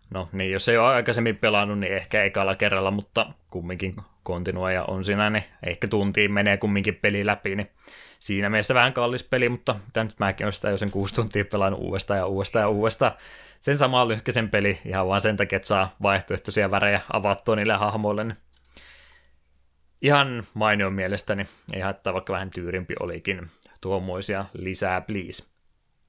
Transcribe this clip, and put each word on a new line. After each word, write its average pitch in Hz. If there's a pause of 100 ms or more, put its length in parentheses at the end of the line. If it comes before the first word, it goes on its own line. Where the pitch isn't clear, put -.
No 92
niin, 95
jos 95
ei 117
ole 117
aikaisemmin 117
pelannut, 104
niin 95
ehkä 98
ekalla 98
kerralla, 95
mutta 101 (160)
kumminkin 92 (280)
kontinuoja 92
on 95
siinä, 104
niin 107 (220)
ehkä 90
tuntiin 101
menee 101
kumminkin 101
peli 101
läpi, 104
niin 101 (480)
siinä 101
mielessä 107
vähän 127
kallis 123
peli, 123
mutta 120 (100)
mitä -
nyt 110
mäkin 98
olen 104
sitä -
jo 98
sen 101
kuusi 98
tuntia 107
pelannut 98
uudestaan 95
ja 92
uudestaan 98
ja 104
uudestaan. 110 (480)
Sen 143
samaa 131
lyhkäisen 113
peli 101
ihan 95
vaan 98
sen 107
takia, 101
että -
saa 95
vaihtoehtoisia 98
värejä 101 (120)
avattua 101
niille 107
hahmoille, 104
niin 113 (1600)
ihan 135 (100)
mainio 104
mielestäni. 98 (260)
Ei 95
haittaa, 95
vaikka 95
vähän 92
tyyrimpi 90
olikin. 87 (300)
Tuommoisia 95
lisää, 92
please. 98 (640)